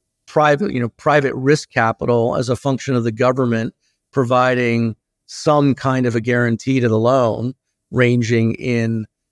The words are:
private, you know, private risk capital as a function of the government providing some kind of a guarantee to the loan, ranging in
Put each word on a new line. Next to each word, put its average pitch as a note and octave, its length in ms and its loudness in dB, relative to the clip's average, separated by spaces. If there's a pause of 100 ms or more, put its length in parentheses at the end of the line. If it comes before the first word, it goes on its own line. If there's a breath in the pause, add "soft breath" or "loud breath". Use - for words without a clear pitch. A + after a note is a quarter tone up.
(260)
private, D3+ 460 0
you C3 60 -4
know, A#2+ 120 -4
private C#3+ 440 0
risk C#3 360 0
capital A#2+ 640 0
as B2 120 -4
a B2 80 -2
function C3+ 380 -4
of B2 80 0
the A#2 80 -2
government A#2+ 640 -2 (360)
providing B2 840 0 (320)
some C#3+ 480 2
kind C3 320 -2
of A2+ 80 -2
a A#2 60 0
guarantee A#2+ 580 -2
to A#2+ 100 0
the A2 100 2
loan, A#2+ 560 0 (360)
ranging A#2+ 640 2
in A2+ 520 -4 (260)